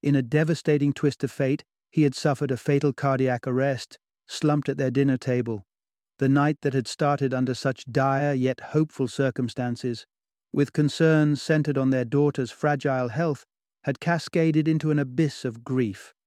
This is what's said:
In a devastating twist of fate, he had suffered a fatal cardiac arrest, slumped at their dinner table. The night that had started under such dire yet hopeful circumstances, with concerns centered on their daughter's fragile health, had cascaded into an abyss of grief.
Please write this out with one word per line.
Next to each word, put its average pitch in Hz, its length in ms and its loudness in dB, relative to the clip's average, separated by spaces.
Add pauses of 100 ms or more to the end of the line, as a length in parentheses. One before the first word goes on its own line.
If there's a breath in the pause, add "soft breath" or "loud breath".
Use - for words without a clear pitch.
In 143 100 4
a 135 80 4
devastating 147 680 0
twist - 320 -2
of 131 80 -4
fate, 139 320 -2 (260)
he 156 140 4
had 139 100 2
suffered 143 380 -2
a 127 40 -2
fatal 143 360 0
cardiac 131 520 0
arrest, 131 540 -2 (300)
slumped 147 400 0
at 139 100 -4
their 131 140 0
dinner 139 240 2
table. 120 480 -2 (560)
The 135 80 2
night 143 340 4
that 135 120 -2
had 135 120 0
started 139 480 0
under 127 200 -2
such 131 360 -6
dire 135 440 0
yet 127 260 -2
hopeful 151 480 -2
circumstances, 123 1000 -4 (460)
with 143 200 0
concerns 151 720 2
centered 151 340 0
on 135 140 2
their 127 140 0
daughter's 139 480 0
fragile 135 560 -2
health, 147 360 -4 (380)
had 143 160 -4
cascaded 160 680 0
into 156 240 0
an 147 80 2
abyss 139 440 -2
of 117 200 -6
grief. 120 500 -4 (120)